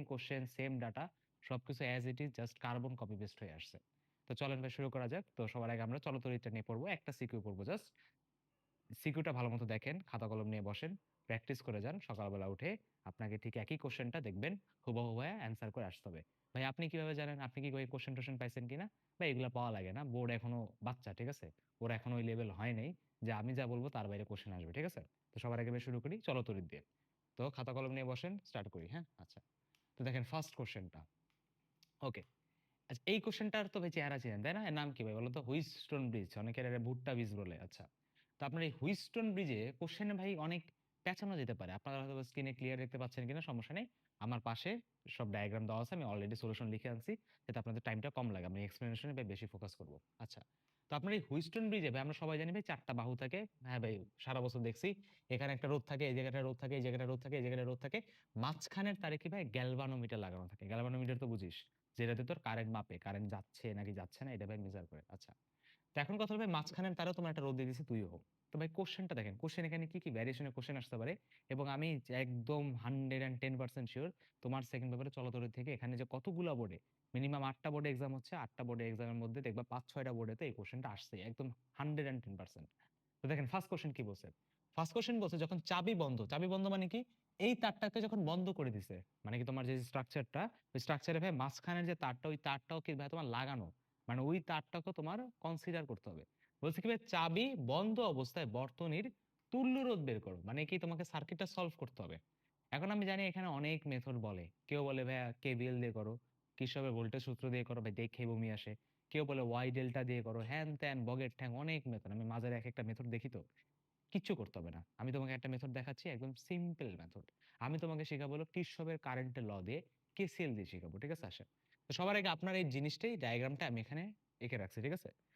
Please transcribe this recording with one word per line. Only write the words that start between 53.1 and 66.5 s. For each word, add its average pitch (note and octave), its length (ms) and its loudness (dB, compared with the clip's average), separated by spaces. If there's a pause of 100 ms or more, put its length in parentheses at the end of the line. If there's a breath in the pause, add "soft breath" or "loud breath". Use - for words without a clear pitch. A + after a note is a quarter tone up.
থাকে। C3 240 -2 (220)
হ্যাঁ B2 180 0
ভাই, A2 160 2 (240)
সারা C3 220 0
বছর B2 220 2
দেখছি। A#2 240 2 (420 loud breath)
এখানে C3+ 240 2
একটা C3 140 0
রোদ C#3 160 4
থাকে, C#3 240 0
এই B2+ 80 4
জায়গাটা C3 260 2
রোদ C3 180 0
থাকে, C3+ 160 0
এই C3 100 2
জায়গাটা B2+ 200 2
রোদ B2+ 160 2
থাকে, C#3 160 -2
এই B2+ 80 2
জায়গাটা B2+ 200 2
রোদ B2 140 0
থাকে। C#3+ 200 -2 (360 loud breath)
মাঝখানের D#3+ 640 2
তারে D#3+ 180 0
কি D3 120 -6
ভাই? F#3+ 160 0
গ্যালভানোমিটার B2+ 760 0
লাগানো F#2 280 -2
থাকে। G2 180 -12
গ্যালভানোমিটার B2 540 2
তো C3 80 0
বুঝিস, G2 300 -2 (400)
যেটাতে A#2 260 2
তোর - 160 -2
কারেন্ট A2+ 320 0
মাপে, G#2+ 280 -2
কারেন্ট G2+ 300 -2
যাচ্ছে G2 440 -6
নাকি G2+ 200 -2
যাচ্ছে F#2+ 300 -8
না, C3+ 80 -4
এটা G#2 160 -4
ভাই G#2+ 100 -4
মেজার F#2+ 300 -6
করে। D2+ 220 -16
আচ্ছা। - 220 -16 (640 soft breath)
তো C#3 80 4
এখন F#3+ 160 0
কথা F#3 100 2
হলো G#3+ 120 2
ভাই, G3+ 140 4